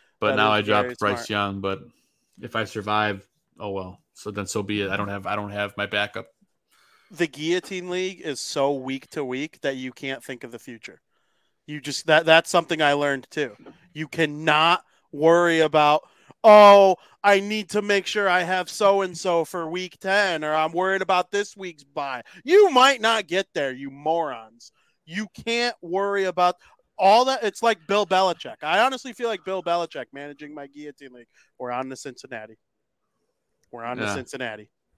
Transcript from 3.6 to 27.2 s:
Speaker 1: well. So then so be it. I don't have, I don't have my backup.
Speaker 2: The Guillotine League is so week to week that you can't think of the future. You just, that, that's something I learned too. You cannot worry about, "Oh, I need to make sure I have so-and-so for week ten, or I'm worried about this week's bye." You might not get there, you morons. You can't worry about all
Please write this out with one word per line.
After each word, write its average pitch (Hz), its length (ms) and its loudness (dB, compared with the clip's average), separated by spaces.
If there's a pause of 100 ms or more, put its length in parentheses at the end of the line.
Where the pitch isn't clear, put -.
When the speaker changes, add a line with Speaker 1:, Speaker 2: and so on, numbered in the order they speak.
Speaker 1:
well. 92 320 -12 (100)
So - 180 -14
then 101 160 -8
so 104 160 -6
be 101 200 -4
it. 95 80 -6
I 98 80 -4
don't 101 100 -6
have, 101 180 -10
I 101 100 -4
don't 104 160 -8
have 101 260 -6
my 104 80 -4
backup. 101 400 -4 (840)
Speaker 2:
The 165 180 -4
Guillotine 175 600 -6
League 185 320 -8
is 143 200 -10
so 143 340 -2
week 135 360 -10
to 151 140 -8
week 131 380 -10
that 139 140 -4
you 131 160 -12
can't 135 300 -12
think 131 220 -14
of 120 80 -16
the 117 60 -14
future. 113 420 -20 (680)
You 151 140 -12
just, 143 280 -10
that, 160 180 4
that's 165 240 4
something 165 320 0
I 147 100 4
learned 143 380 -4
too. 131 260 -8 (380)
You 156 120 -10
cannot 156 760 0 (300)
worry 165 480 2
about, 151 420 2 (400)
"Oh, 202 540 10 (260)
I 202 180 4
need 208 300 -6
to 208 100 -2
make 202 260 0
sure 202 220 -2
I 180 140 2
have 180 260 -4
so-and-so 185 800 0
for 170 220 -8
week 180 300 -10
ten, 190 460 0
or 151 100 -4
I'm 160 180 0
worried 185 300 -2
about 180 280 0
this 202 260 -4
week's 175 280 -14
bye." 139 380 -8 (220)
You 381 260 6
might 262 300 4
not 220 280 0
get 190 260 -2
there, 143 180 -4
you 135 180 -14
morons. 139 840 -6 (340)
You 196 200 -8 (200)
can't 233 340 -2
worry 196 440 -2
about 180 320 0 (420)
all 214 280 6